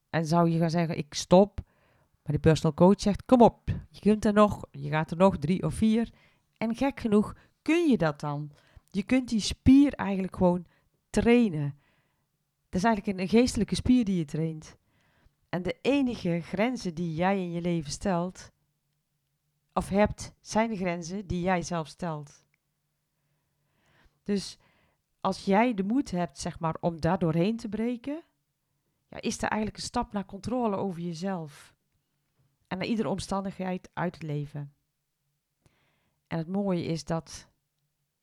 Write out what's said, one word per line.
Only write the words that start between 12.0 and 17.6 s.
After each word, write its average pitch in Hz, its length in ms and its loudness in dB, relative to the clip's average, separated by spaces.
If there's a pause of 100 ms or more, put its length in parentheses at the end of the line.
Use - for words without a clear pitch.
Dat 180 120 -4
is - 20 0
eigenlijk 208 340 0
een, 180 60 -4
een 190 160 4
geestelijke 240 360 2
spier 254 300 4
die 190 120 0
je 160 80 -2
traint. 156 520 -6 (720)
En 175 140 -6
de 180 180 -4
enige 240 600 0
grenzen 196 540 -4
die 165 200 -4
jij 185 220 0
in 180 140 -6
je 170 100 -6